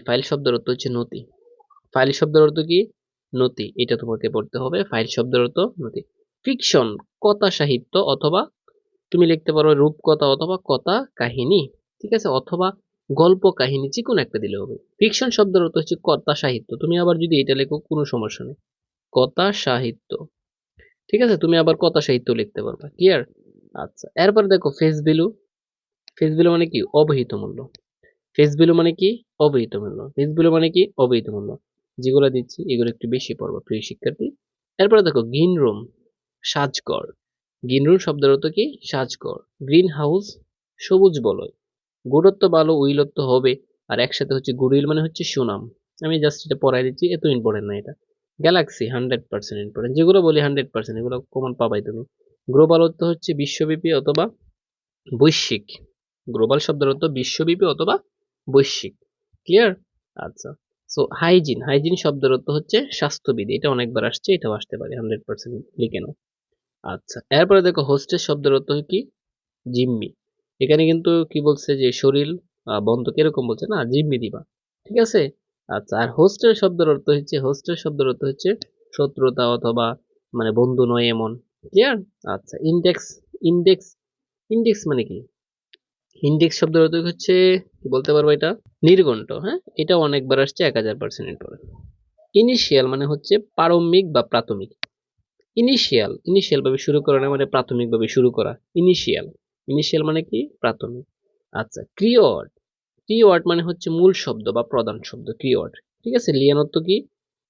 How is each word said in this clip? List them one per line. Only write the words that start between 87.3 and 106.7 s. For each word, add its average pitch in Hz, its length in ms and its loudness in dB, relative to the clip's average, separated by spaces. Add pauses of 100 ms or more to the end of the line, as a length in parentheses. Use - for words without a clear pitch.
কি - 60 -8
বলতে 135 240 0
পারবো 147 180 4
এটা? 147 260 0 (260)
নির্ঘণ্ট, 156 500 4
হ্যাঁ? 233 260 -6 (200)
এটা 170 180 2
অনেকবার 143 420 0
আসছে 139 260 0
এক 131 120 0
হাজার 107 200 -2
পার্সেন্টের - 400 -10
পরে। - 200 -18 (800)
ইনিশিয়াল 208 520 4
মানে 135 200 -4
হচ্ছে 147 320 0
প্রারম্ভিক 170 760 2
বা 127 100 2
প্রাথমিক। - 640 -6 (680)
ইনিশিয়াল, 233 600 0 (100)
ইনিশিয়াল 175 360 2
ভাবে 135 160 0
শুরু 143 240 0
করা 139 180 2
না 135 80 0
মানে 139 180 0
প্রাথমিকভাবে 120 640 -2
শুরু 123 220 2
করা। 104 260 -4 (180)
ইনিশিয়াল, 175 520 0 (420)
ইনিশিয়াল 151 380 -2
মানে 156 160 -2
কি? 226 260 -6 (120)
প্রাথমিক। 123 440 -6 (480)
আচ্ছা, 107 300 -10 (120)
ক্রিয়ড। 190 540 2 (580)
ক্রিয়ড 208 400 6
মানে 170 160 0
হচ্ছে 170 280 -8
মূল 175 220 4
শব্দ 117 360 -6
বা 117 140 0
প্রধান 110 420 -4
শব্দ, 117 340 -14
ক্রিয়ড। - 320 -2 (340)
ঠিক 233 100 -2
আছে? 233 180 0
লিয়ান 143 260 4
অর্থ 151 200 -2